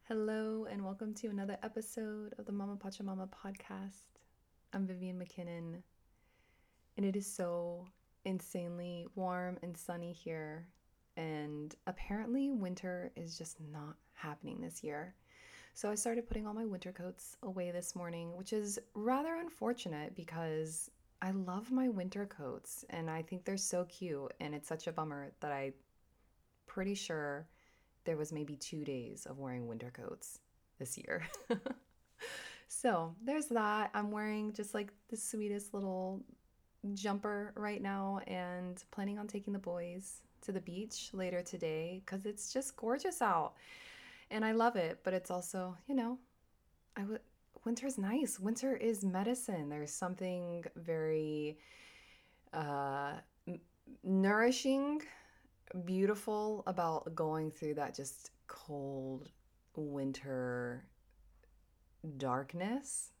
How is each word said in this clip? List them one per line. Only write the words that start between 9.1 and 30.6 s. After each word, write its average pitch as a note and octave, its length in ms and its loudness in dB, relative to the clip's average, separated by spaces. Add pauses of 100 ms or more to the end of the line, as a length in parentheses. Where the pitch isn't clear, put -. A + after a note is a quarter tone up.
warm F3+ 480 0
and E3+ 140 -6
sunny F3 340 -4
here, D#3+ 560 -4 (480)
and D3+ 580 -2 (140)
apparently A3+ 640 0
winter F3+ 640 0
is E3 220 -6
just D#3+ 180 -8 (160)
not D#3 240 -8 (180)
happening - 460 -6
this E3 240 -6
year. D3+ 320 -4 (600)
So G#3 140 0
I G#3+ 60 2
started A#3 320 2
putting G#3+ 180 0
all G#3 80 -2
my A3+ 120 -2
winter F#3 260 -4
coats F3+ 520 -8
away F#3 280 0
this F3 240 -2
morning, E3+ 400 -4
which F#3 160 -6
is G#3 280 0 (140)
rather C4 420 2
unfortunate A3 760 -2
because D#3+ 800 -2 (300)
I F#3+ 100 2
love G3 400 0
my B3+ 160 6
winter G3 380 2
coats, - 640 -6
and E3 200 0
I D#3+ 120 0
think F3+ 240 -4
they're G3 100 2
so F#3 300 2
cute, D3+ 560 -4
and D3+ 120 -2
it's D3 140 -6
such D#3+ 200 -2
a E3 40 0
bummer D3 480 -2
that D3 140 0
I C3+ 180 0 (960)
pretty G3 280 0
sure D3+ 520 -2 (560)
there D#3+ 140 2
was D3+ 140 0
maybe D3+ 240 -2
two D3+ 280 -4
days A#2+ 440 -4
of C3 100 -8
wearing B2+ 300 -4
winter A#2 260 -4
coats - 460 -8 (400)